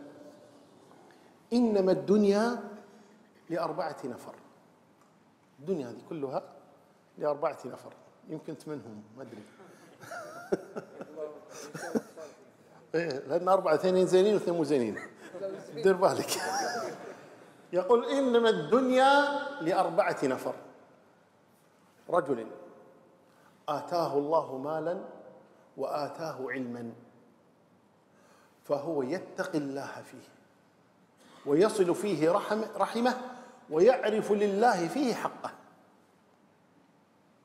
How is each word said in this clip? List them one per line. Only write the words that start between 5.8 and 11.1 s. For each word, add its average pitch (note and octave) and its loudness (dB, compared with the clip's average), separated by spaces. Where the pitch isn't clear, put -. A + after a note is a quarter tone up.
هذه A2+ -14
كلها D3 -6
لأربعة D3 -2
نفر، - -14
يمكن D#3 -10
ثمنهم، A2 -12
ما C3 -14
أدري. G#2 -16
<laughs> - -12